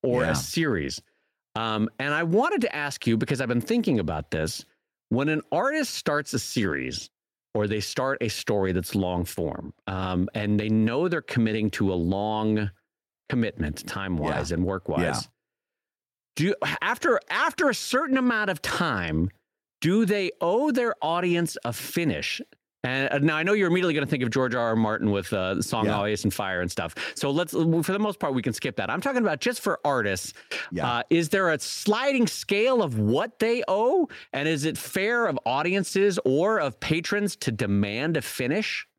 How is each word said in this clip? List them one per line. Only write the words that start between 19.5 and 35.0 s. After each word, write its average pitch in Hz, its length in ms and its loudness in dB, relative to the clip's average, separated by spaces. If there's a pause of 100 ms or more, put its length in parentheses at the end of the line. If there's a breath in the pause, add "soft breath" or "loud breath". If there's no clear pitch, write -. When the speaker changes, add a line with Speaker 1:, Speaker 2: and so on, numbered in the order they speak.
Speaker 1:
do 202 240 4
they 190 340 0
owe 233 320 2
their 240 300 0
audience 170 640 0
a 117 80 -2
finish? - 640 -2 (440)
And, 131 280 0
uh, 143 60 0
now 151 180 4
I 160 80 0
know 190 100 2
you're 202 140 4
immediately 175 280 2
gonna 147 100 0
think 131 180 0
of 120 60 0
George 127 260 0
R 117 140 2
R 113 80 2
Martin 107 340 2
with, 98 220 0
uh, 95 220 0
the 104 80 -2
song 110 240 0
Speaker 2:
Yeah. 104 120 0
Speaker 1:
Ice 104 240 0
and 101 100 2
Fire 95 280 -2
and 90 100 -2
stuff. 82 240 -6 (200 loud breath)
So 139 160 -2
let's, 160 200 0
for 165 400 2
the 202 80 0
most 208 200 -2
part, 147 140 -2
we 127 80 0
can 117 120 -2
skip - 240 -4
that. 98 120 -4
I'm 160 120 -2
talking 262 200 0
about 170 200 0
just 240 200 -2
for 196 220 0
artists. 110 480 0 (400 loud breath)
Speaker 2:
Yeah. 87 180 -2
Speaker 1:
Uh, 120 200 0
is 165 200 2
there 190 220 2
a 151 80 0
sliding 240 680 2
scale 226 540 2
of 131 160 0
what 127 420 2
they 233 280 2
owe? 254 400 4 (240 loud breath)
And 143 160 -2
is 151 160 0
it 156 140 0
fair 226 480 0